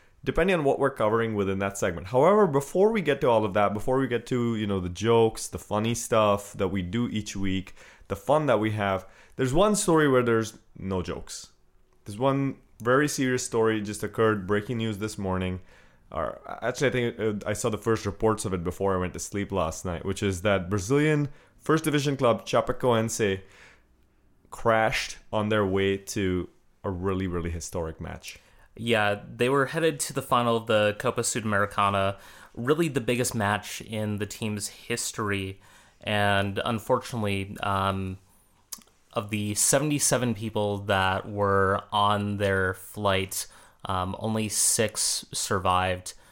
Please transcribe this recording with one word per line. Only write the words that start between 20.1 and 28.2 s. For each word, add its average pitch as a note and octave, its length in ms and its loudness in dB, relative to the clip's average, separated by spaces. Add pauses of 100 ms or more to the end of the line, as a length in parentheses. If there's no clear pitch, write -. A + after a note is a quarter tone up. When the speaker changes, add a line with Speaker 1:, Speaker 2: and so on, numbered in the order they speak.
Speaker 1:
is F#2+ 200 0
that F#2+ 280 0
Brazilian C#3+ 580 2 (300)
First D#3+ 240 2
Division D3 340 0
club A#2 300 2
Chapecoense A2+ 960 2 (1120)
crashed - 640 0 (140)
on G#2+ 160 0
their G#2+ 180 2
way G2 300 2
to F#2 520 -2 (360)
a G2+ 60 -4
really, F#2+ 360 -2
really E2+ 240 -4
historic E2 500 -8
match. D#2 380 -12 (380)